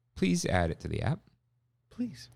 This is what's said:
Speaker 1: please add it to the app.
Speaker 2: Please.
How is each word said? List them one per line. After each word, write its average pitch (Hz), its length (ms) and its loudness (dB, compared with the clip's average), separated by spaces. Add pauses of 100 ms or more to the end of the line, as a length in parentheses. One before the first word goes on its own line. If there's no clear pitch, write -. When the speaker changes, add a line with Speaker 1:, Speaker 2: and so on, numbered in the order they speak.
(140)
Speaker 1:
please 175 320 2
add 87 240 2
it - 100 -6
to - 80 -8
the - 140 -4
app. - 180 -2 (720)
Speaker 2:
Please. 233 460 -8